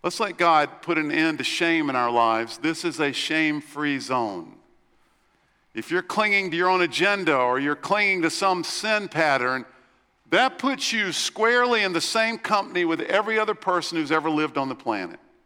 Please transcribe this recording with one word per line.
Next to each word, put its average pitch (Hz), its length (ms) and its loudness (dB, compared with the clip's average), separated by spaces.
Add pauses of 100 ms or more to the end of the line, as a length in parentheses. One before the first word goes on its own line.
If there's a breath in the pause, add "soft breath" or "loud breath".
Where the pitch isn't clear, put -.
Let's - 160 -4
let 202 180 -4
God 160 460 4
put 165 160 0
an 147 120 -2
end 156 280 0
to 127 40 -4
shame 165 460 0
in 131 60 -2
our 120 160 2
lives. 113 480 2
This 160 260 -4
is 156 140 -4
a 143 120 2
shame-free 151 880 -2
zone. 110 520 -4 (1200)
If 110 160 -8
you're 175 140 0
clinging 202 480 0
to 170 60 -2
your 180 120 2
own 185 120 4
agenda 165 540 2
or 127 240 2
you're 143 160 0
clinging 196 460 0
to 160 80 2
some 180 340 0
sin 208 440 -2
pattern, 131 580 0 (680 soft breath)
that 240 260 2
puts 254 340 -2
you 208 200 -2
squarely 233 720 2
in 185 100 0
the 165 80 0
same 226 360 0
company 180 460 0
with 165 180 0
every 208 360 0
other 214 160 0
person 175 440 -2
who's 151 140 -2
ever 160 180 0
lived 151 280 -2
on 135 120 -2
the 127 60 -8
planet. 98 440 -6 (260)